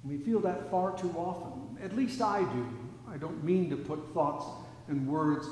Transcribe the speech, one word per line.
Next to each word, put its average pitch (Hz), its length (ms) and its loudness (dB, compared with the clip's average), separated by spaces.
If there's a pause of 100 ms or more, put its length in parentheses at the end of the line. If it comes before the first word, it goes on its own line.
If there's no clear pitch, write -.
We 143 120 -4
feel 226 220 4
that 180 300 0
far 185 260 2
too 180 200 -2
often. - 640 -6
At 190 140 -4
least 247 260 2
I 202 180 4
do. 123 260 0 (440)
I 160 60 -8
don't 156 260 -6
mean 175 280 6
to 143 60 0
put - 380 -6
thoughts 147 320 2 (420)
and 139 200 2
words 151 440 4